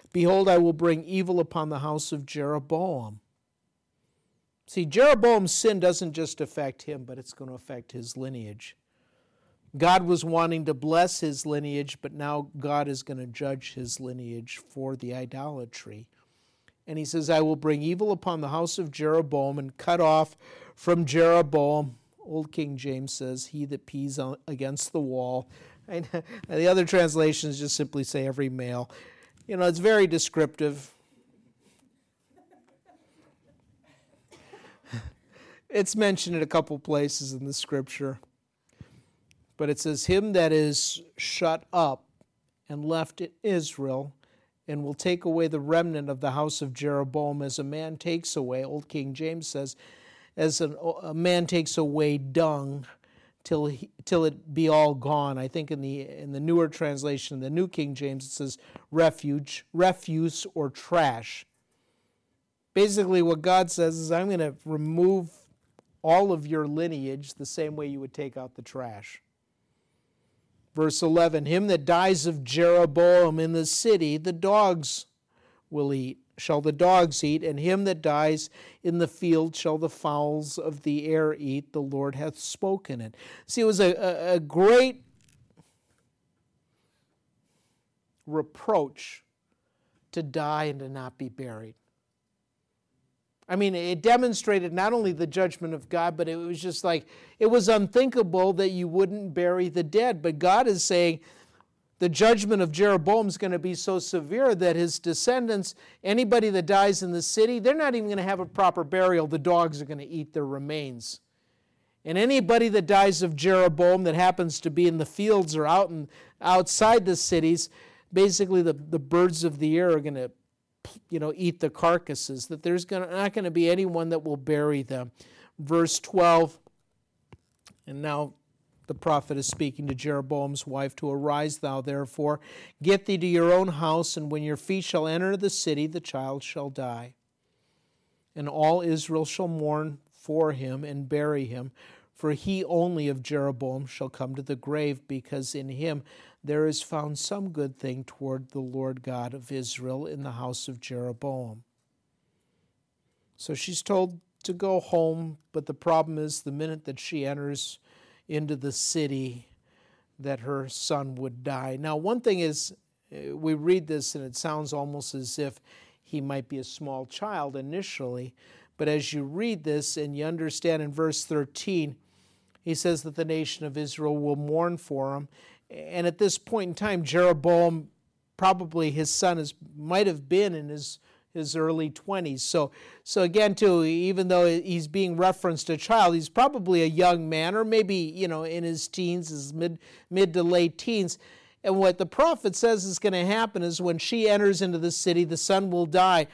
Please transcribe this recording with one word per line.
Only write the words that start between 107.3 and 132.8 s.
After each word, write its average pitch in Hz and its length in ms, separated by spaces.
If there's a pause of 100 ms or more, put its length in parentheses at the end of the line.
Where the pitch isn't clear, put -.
they're 247 160
not 302 180
even 214 160
gonna 196 140
have 190 160
a 180 80
proper 180 360
burial. 175 440
The 156 100
dogs 165 420
are 147 60
gonna 143 240
eat 151 240
their 147 140
remains. 139 760 (800)
And 165 140
anybody 233 520
that 202 180
dies 196 340
of 170 140
Jeroboam 180 720
that 160 100
happens 180 460
to 165 100
be 175 160
in 165 100
the 160 80
fields 196 500
or 151 120
out 175 240
in, 151 180 (320)
outside 185 640
the 180 100
cities, 165 540 (420)
basically 185 520
the, 165 100
the 151 240
birds 165 460
of 151 160
the 156 180
air 175 140
are 156 80
gonna, 139 320 (800)
you 170 80
know, 151 180
eat 175 260
the 156 100
carcasses, 151 720
that 151 160
there's 175 240
gonna, 185 220
not 196 260
gonna 190 160
be 165 180
anyone 170 420
that 160 140
will 151 140
bury 147 460
them. 123 260 (480)
Verse 160 420
twelve, 170 600 (1300)
and 143 160
now 147 300 (520)
the - 80
prophet 147 420
is 139 120
speaking 147 400
to 135 80
Jeroboam's 143 720
wife, 135 300
to 147 120
"Arise 147 480
thou, 135 240
therefore, 143 580 (440)